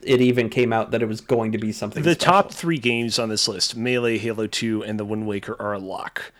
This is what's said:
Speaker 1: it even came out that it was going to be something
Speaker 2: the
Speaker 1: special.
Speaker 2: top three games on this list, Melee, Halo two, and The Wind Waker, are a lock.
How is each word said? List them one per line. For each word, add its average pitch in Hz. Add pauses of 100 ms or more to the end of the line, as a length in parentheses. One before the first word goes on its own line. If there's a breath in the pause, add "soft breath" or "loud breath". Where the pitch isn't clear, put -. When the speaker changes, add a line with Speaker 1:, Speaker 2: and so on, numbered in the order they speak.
Speaker 1:
it 127
even 123
came 120
out 110
that 117
it 117
was 110
going 113
to 110
be 110
something 107
Speaker 2:
the 165
Speaker 1:
special. -
Speaker 2:
top 196
three 170
games 117
on 113
this 107
list, 98
Melee, 120
Halo 110
two, 110
and 107
The 104
Wind 107
Waker, 101
are 104
a 101
lock. -